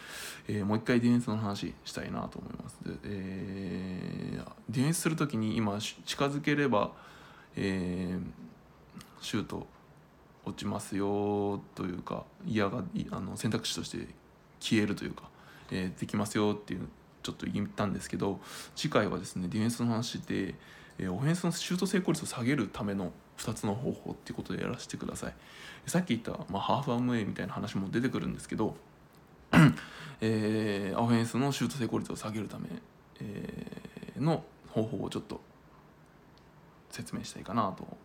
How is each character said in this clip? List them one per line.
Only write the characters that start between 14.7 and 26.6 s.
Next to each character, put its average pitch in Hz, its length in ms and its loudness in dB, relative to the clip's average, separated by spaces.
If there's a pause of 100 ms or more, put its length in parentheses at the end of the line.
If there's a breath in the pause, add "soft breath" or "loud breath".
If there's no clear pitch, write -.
え - 20 4
る 101 100 2
と - 100 -4
い - 20 -2
う - 60 -4
か、 - 160 -14 (420 loud breath)
え 92 240 0
ー、 - 20 -18
で - 80 -4
き 104 120 0
ま 104 80 2
す 104 120 -2
よ 104 220 6
っ - 20 -14
て - 120 -6
い 92 40 -4
う、 - 120 -6 (340)
ち - 60 -4
ょ - 20 -2
っ 80 40 -6
と - 100 -6
言 95 180 0
っ 98 60 -2
た - 160 0
ん 98 80 2
で - 80 -2
す - 80 -8
け - 80 -2
ど、 92 240 0 (340 loud breath)
次 - 140 0
回 117 180 6
は 90 120 0
で 90 40 -8
す - 140 -8
ね、 90 100 0
デ 92 100 -2
ィ 110 40 4
フ - 20 4
ェ 113 40 4
ン 120 40 2
ス 120 140 0
の 117 60 4
話 107 280 0
で、 98 360 -2 (460 loud breath)
え 92 80 0
ー、 92 40 0
オ 92 40 -2
フ 135 100 2
ェ 160 40 6
ン 170 40 4
ス 175 80 -2
の 170 80 4
シ - 220 -2
ュ - 20 2
ー 180 40 2
ト 196 80 2
成 185 100 2
功 180 160 4
率 - 100 -2
を - 40 -6
下 - 160 -4
げ 131 120 4
る 107 160 2
た - 120 -4
め 101 100 0
の 98 180 -2 (240)
二 - 180 -2
つ - 120 -4
の 104 80 2
方 127 180 -2
法 - 200 -6
っ - 40 -6
て - 160 -12
い - 20 -6
う - 20 -14
こ - 80 -6
と 95 120 -6
で - 60 -4
や - 80 -2
ら - 100 -4
せ - 80 -12
て - 100 -6
く - 80 -6
だ - 100 -4
さ - 140 -6
い。 - 40 -8 (540 loud breath)
さ 170 120 4
っ 180 60 2
き - 40 -2
言 113 100 2
っ - 20 -12
た、 - 100 -6 (200)
ま 98 80 0
あ、 - 20 -2